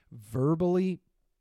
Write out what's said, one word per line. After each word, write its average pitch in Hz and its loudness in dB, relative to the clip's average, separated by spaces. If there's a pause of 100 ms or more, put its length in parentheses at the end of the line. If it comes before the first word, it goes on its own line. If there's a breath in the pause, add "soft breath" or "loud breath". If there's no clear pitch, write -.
(100)
Verbally 165 0 (400)